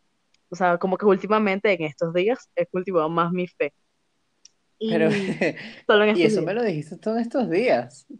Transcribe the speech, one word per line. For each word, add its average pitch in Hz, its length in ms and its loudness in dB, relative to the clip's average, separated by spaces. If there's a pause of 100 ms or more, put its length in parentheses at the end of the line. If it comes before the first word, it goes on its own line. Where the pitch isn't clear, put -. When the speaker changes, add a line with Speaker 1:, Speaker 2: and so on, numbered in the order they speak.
(500)
Speaker 1:
o - 60 -12
sea, 175 220 2
como 185 200 -2
que 208 80 0
últimamente 202 640 2
en 170 120 0
estos 165 300 -6
días 208 420 0
he 175 100 -2
cultivado 180 420 -2
más 170 240 0
mi 180 160 -2
fe. 147 240 -6 (1120)
Speaker 2:
Pero, 160 220 2
<laughs> - 0 -
Speaker 1:
Y 185 480 -2 (300)
solo 214 180 4
en 214 60 4
Speaker 2:
y - 0 -
Speaker 1:
estos 214 140 2
Speaker 2:
eso 214 160 4
Speaker 1:
días. - 20 -2
Speaker 2:
me 170 120 -4
lo 233 80 -2
dijiste 175 360 -4
todos 220 220 -4
estos 233 300 -2
días, 165 560 0 (120)